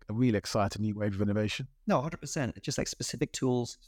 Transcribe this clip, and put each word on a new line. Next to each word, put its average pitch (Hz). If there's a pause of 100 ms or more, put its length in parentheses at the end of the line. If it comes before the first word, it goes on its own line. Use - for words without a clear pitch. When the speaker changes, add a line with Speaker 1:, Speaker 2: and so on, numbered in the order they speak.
Speaker 1:
really 113
exciting 104
new 107
wave 104
of 98
innovation. 104 (180)
Speaker 2:
No, 196
a 127
hundred 160
percent. 143
It's -
just, -
like, -
specific -
tools, 123 (100)